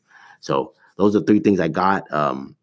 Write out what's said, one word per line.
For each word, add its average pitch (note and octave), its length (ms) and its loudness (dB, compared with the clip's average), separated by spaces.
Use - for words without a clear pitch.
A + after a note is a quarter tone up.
So C2+ 360 -6
those G2+ 200 2
are G2+ 40 2
three G#2 200 2
things G2+ 180 2
I F2+ 80 0
got. F#2 460 -2
Um, C#2 500 -4